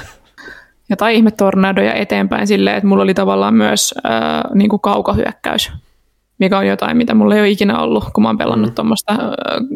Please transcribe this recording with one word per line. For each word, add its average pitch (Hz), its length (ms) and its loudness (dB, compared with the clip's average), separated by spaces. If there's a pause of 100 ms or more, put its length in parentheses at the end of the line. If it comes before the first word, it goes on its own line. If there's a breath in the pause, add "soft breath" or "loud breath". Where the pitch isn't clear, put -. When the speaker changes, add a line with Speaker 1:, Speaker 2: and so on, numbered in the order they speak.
Speaker 1:
<laughs> - 880 -20
Speaker 2:
Jotain 220 260 2
ihme 220 140 6
tornadoja 190 640 0
eteenpäin 202 520 -2
silleen, 196 300 0
että 202 100 -2
mulla 196 160 4
oli 190 120 2
tavallaan 190 400 0
myös, 113 440 0
ö, - 120 -4 (440)
niinku 202 240 2
kaukohyökkäys, - 920 -2 (680)
mikä 190 200 2
on 196 80 0
jotain, 202 300 -2
mitä 240 180 2
mulla 208 200 4
ei 214 60 4
ole 208 80 4
ikinä 202 300 0
ollut, 214 260 0 (100)
kun 214 80 2
mä 220 60 2
oon 214 100 -2
pelannut 214 320 0
Speaker 1:
Mm. 123 40 -10
Speaker 2:
tommoista, - 380 -2
ö, - 480 -4 (160)